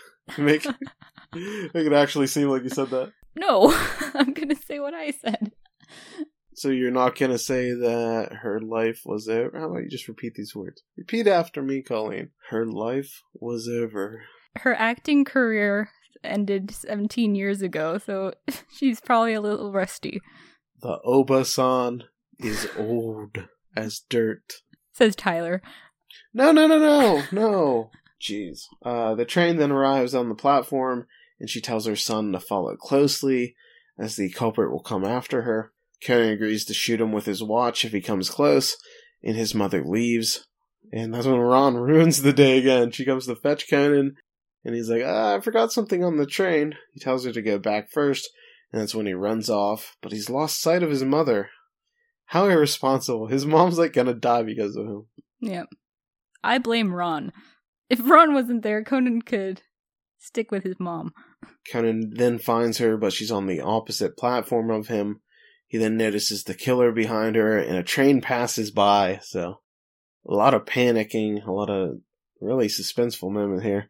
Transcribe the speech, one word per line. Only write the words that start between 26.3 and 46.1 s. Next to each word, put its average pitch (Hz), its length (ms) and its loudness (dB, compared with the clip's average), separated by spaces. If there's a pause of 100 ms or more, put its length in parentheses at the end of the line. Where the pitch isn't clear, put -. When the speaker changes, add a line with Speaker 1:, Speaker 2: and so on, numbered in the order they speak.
Speaker 1:
No, 269 200 6
no, 311 140 8
no, 311 120 6
no, 277 440 6 (100)
no. 180 580 2 (300)
Jeez. 98 400 -10 (240)
Uh, 117 300 -2
the 113 100 0
train 170 320 0
then 147 160 2
arrives 135 420 2
on 123 140 0
the 110 60 -4
platform, 131 720 0 (320)
and 110 120 -14
she 117 100 -6
tells 110 260 -4
her 107 100 -2
son 107 360 -2
to 92 80 -4
follow 90 360 -4
closely, 135 800 0 (440)
as 107 180 -8
the 95 140 -4
culprit 110 400 -2
will 67 120 -6
come 98 220 -4
after 123 380 -2
her. 110 300 -4 (340)
Conan 117 240 4
agrees 107 360 -2
to 110 80 -8
shoot 113 260 -2
him 110 120 0
with 104 140 -4
his 101 160 -4
watch 117 420 0
if 110 80 -6
he 101 80 -2
comes 95 300 -4
close, 143 460 2 (460)
and 110 140 -4
his 110 180 -4
mother 98 300 0
leaves. 113 600 -2 (460)
And 113 220 -6
that's 120 120 -2
when 131 120 4
Ron 127 360 4
<laughs> 120 40 -2
ruins 151 440 4
the 139 100 6
day 135 260 8
again. 127 320 4
She 127 160 -8
comes 131 200 -2
to 123 100 -6
fetch - 320 -4
Conan, 143 460 2 (500)
and 117 100 -6
he's 117 160 -4
like, 117 140 2
"Ah, 143 320 0
I 196 40 -2
forgot 226 320 0
something 202 320 0
on 170 120 0